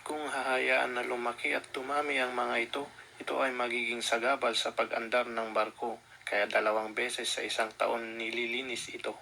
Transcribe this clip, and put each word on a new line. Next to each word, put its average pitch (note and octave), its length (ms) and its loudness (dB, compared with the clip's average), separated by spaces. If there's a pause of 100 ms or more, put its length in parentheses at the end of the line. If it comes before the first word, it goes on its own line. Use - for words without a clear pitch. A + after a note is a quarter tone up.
kung D3+ 180 -4
hahayaan C3 680 2
na B2 80 -2
lumaki B2 500 -2
at C3 220 -2
tumami C#3 480 0
ang B2 160 -2
mga A#2+ 320 0
ito, C#3+ 160 -4 (320)
ito - 240 -4
ay C3 80 2
magiging A#2+ 480 0
sagabal A#2 560 2
sa A#2 240 0
pag-andar A#2 480 2
ng A2+ 240 -2
barko. A2 480 0 (240)
Kaya G#2 240 2
dalawang G#2+ 480 2
beses A#2+ 320 -2
sa - 160 -2
isang G#2+ 320 -2
taon A#2 400 0
nililinis A#2 800 -4
ito. G#2+ 280 -4